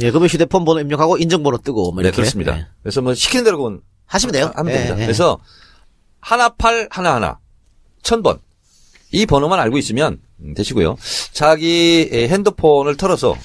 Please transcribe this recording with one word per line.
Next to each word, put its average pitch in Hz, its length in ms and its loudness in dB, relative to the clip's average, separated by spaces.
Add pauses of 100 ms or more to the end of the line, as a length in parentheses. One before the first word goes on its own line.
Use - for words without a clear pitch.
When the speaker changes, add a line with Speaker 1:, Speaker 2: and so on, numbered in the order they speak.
Speaker 1:
예, 120 80 2
그러면 165 180 2
휴대폰 170 380 0
번호 160 160 2
입력하고 151 340 0
인증번호 151 420 0
뜨고 101 340 -2
뭐 92 100 -4
Speaker 2:
네, 90 60 2
Speaker 1:
이렇게. 90 80 -2
Speaker 2:
그렇습니다. 104 420 -2
Speaker 1:
예. 80 80 -10 (160)
Speaker 2:
그래서 107 180 -4
뭐 127 140 -2
시키는 247 300 -2
대로 208 120 4
그건 117 240 -4 (240)
Speaker 1:
하시면 208 300 -2
돼요. 139 200 0
Speaker 2:
하-, - 60 -6
하면 160 120 -2
Speaker 1:
예, 139 60 -2
Speaker 2:
됩니다. 104 220 -2
Speaker 1:
예. 110 60 -2
Speaker 2:
그래서 117 320 2 (840)
하나팔하나하나, 214 1160 0 (640)
천 226 200 0
번. 131 160 2 (720)
이 208 160 0
번호만 156 340 2
알고 120 180 0
있으면, 127 420 -2 (200)
음, 73 140 -14
되시고요. 104 420 0 (360)
자기, 165 800 2
예, 120 160 0
핸드폰을 151 680 2
털어서 147 480 0